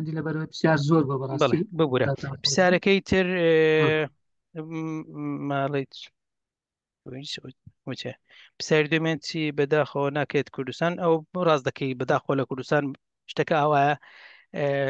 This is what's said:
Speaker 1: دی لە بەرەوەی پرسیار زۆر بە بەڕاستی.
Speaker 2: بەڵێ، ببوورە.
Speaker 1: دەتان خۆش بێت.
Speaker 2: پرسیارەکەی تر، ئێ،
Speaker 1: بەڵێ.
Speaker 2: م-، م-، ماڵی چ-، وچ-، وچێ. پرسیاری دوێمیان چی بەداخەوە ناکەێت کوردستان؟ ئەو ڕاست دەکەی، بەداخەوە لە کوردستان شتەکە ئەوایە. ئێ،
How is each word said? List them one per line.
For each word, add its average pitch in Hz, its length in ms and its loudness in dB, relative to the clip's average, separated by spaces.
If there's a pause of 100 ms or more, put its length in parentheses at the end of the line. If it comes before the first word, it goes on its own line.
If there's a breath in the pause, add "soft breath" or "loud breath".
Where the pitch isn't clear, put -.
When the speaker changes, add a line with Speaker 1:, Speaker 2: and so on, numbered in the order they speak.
Speaker 1:
دی 156 120 -8
لە 156 100 -6
بەرەوەی 156 260 -6
پرسیار 160 260 2 (100)
زۆر 160 200 6
بە 139 120 -2
بەڕاستی. 135 220 -4
Speaker 2:
بەڵێ، 135 160 4 (200)
ببوورە. 127 280 2
Speaker 1:
دەتان - 100 -2
خۆش 135 160 -10
بێت. - 100 -14
Speaker 2:
پرسیارەکەی 185 560 4 (120)
تر، 190 160 2 (160)
ئێ، 165 100 4 (320)
Speaker 1:
بەڵێ. 156 180 2 (520)
Speaker 2:
م-، 160 500 -8 (200)
م-، 143 140 -6 (100)
ماڵی 139 360 -2 (100)
چ-، - 160 -20 (960)
وچ-، 143 340 -12 (480)
وچێ. 120 240 -8 (440 loud breath)
پرسیاری 156 340 2
دوێمیان 160 360 2
چی 165 140 -6 (180)
بەداخەوە 143 500 2 (100)
ناکەێت 139 360 -2
کوردستان؟ 139 380 -2 (100)
ئەو 170 120 4 (320)
ڕاست 151 220 4
دەکەی، 131 320 -4
بەداخەوە 135 400 0
لە 131 80 -2
کوردستان 139 340 -2 (480)
شتەکە - 320 0
ئەوایە. 151 320 4 (640 loud breath)
ئێ، 147 80 -2 (240)